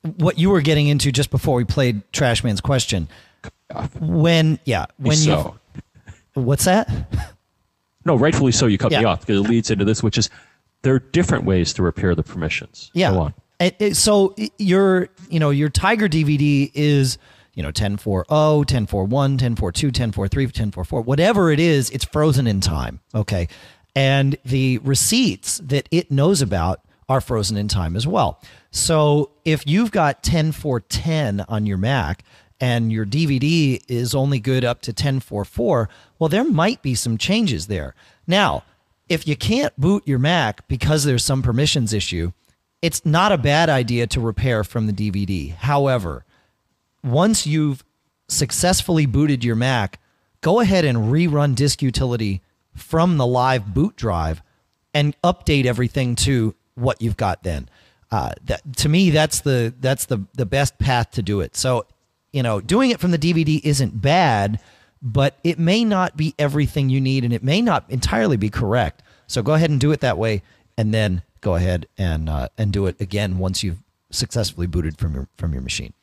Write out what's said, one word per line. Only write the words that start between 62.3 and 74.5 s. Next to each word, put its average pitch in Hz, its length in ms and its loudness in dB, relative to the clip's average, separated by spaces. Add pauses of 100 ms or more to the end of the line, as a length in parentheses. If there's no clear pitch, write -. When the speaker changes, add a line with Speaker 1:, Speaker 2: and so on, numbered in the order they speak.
Speaker 1:
you 135 100 -2
know, 107 180 -2
doing 220 300 2
it - 80 -2
from 180 120 0
the 170 80 2
D 165 140 2
V 165 120 2
D 156 180 0
isn't 135 380 0
bad, 117 580 2 (440)
but 135 420 0
it 170 140 0
may 190 260 2
not 185 320 0
be 156 220 -2
everything 143 500 0
you 135 120 2
need, 131 240 0
and 120 80 0
it 110 100 -2
may 151 180 2
not 220 280 0
entirely 156 480 0
be 104 120 0
correct. 104 540 -2 (240)
So 120 160 -4
go 147 120 0
ahead 160 160 2
and 139 100 0
do 147 120 2
it 147 80 -2
that 120 160 0
way, 107 260 -2 (360)
and 107 160 0
then 101 280 0 (180)
go 92 160 0
ahead 90 300 -2 (120)
and, 80 300 -2
uh, 71 280 -4
and 104 160 -2
do 98 140 0
it 87 140 -6
again 98 380 -4
once 92 240 -2
you've 90 200 -6 (280)
successfully 98 560 -4